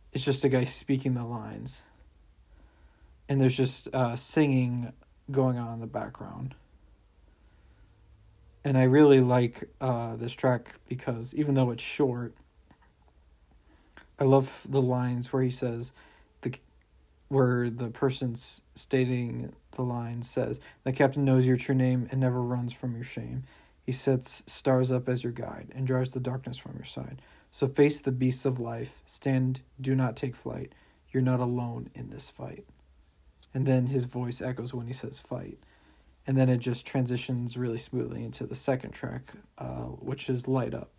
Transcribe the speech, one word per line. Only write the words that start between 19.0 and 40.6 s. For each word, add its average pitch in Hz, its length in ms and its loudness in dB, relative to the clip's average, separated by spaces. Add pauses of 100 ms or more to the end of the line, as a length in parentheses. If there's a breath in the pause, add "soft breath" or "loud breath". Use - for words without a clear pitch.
the - 100 -6
line 120 420 -4
says, 120 380 -2 (240 loud breath)
"The 131 80 0
captain 139 320 4
knows 131 200 6
your 127 120 6
true 131 180 0
name 127 360 2
and 131 100 0
never 123 200 2
runs 120 300 -2
from 123 240 -6
your 117 80 -8
shame. 120 400 -8 (420 loud breath)
He 135 60 -2
sets - 580 0
stars 127 400 2
up 127 200 0
as 120 120 0
your 120 120 -4
guide - 420 -12
and 135 100 -4
drives 127 260 0
the 127 100 -6
darkness 127 360 -6
from - 200 -12
your - 80 -12
side. 131 360 -10 (300 loud breath)
So - 160 -2
face 147 320 4
the 135 140 -2
beasts 127 320 0
of 127 120 -2
life, 117 480 -8
stand, 131 580 -2 (180)
do 131 140 0
not 127 200 0
take 127 220 -6
flight. - 360 -10 (380 soft breath)
You're 131 100 2
not 127 200 2
alone 120 520 -4
in 127 140 -12
this - 220 -8
fight." - 360 -12 (880)
And 131 120 0
then 127 220 4
his 127 180 0
voice 123 360 -4
echoes 123 320 -6
when 120 140 -8
he 127 60 -8
says, - 260 -8
"Fight." - 400 -10 (680 loud breath)
And 135 120 2
then 131 100 6
it 127 120 4
just 123 280 -4
transitions 123 720 -2
really 123 180 -4
smoothly 123 480 -4
into 117 240 -8
the 131 80 -6
second 131 360 -2
track, 131 320 -10 (340)
uh, 127 300 -8
which - 420 -8
is 123 180 0
Light 131 260 0